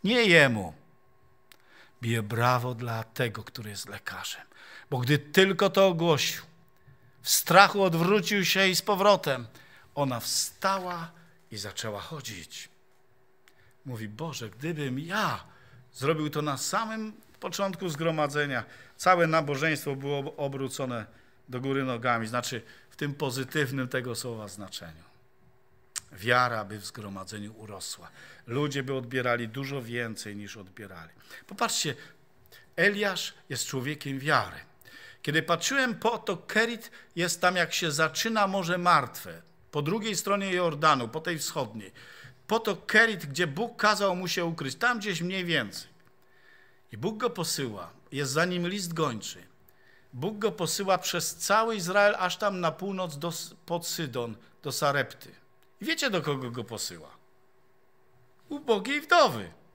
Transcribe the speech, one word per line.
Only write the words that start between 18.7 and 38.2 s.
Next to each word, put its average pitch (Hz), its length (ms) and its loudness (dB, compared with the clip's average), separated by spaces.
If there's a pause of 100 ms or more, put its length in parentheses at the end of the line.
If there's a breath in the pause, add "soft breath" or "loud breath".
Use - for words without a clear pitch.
całe 175 300 6
nabożeństwo 147 680 0
było 139 240 -4
ob-, 139 180 -8
obrócone 135 680 -4 (440 soft breath)
do 123 120 -6
góry 135 220 0
nogami, 120 440 0
znaczy 120 340 -4 (280 loud breath)
w - 60 -20
tym 143 200 -4
pozytywnym 135 720 -2
tego 123 280 -4
słowa 110 320 -8
znaczeniu. 87 560 -14 (1080)
Wiara 117 540 2
by 104 140 -10
w 101 60 -14
zgromadzeniu 104 680 -10
urosła. 101 560 -14 (380 loud breath)
Ludzie 135 360 -2
by 135 100 -4
odbierali 120 540 -2
dużo 135 340 -8
więcej 117 540 -8
niż 104 220 -12
odbierali. 92 540 -16 (360 loud breath)
Popatrzcie, 202 480 -2 (800 loud breath)
Eliasz 202 580 0 (160)
jest 123 160 -6
człowiekiem 139 540 -6
wiary. 127 380 0 (640 loud breath)
Kiedy 156 220 2
patrzyłem 214 520 2
po 220 220 0
to, 202 200 -4
Kerit 226 540 -2 (240 loud breath)
jest 170 260 0
tam, 185 140 4
jak 170 180 2
się 165 180 0
zaczyna 190 560 2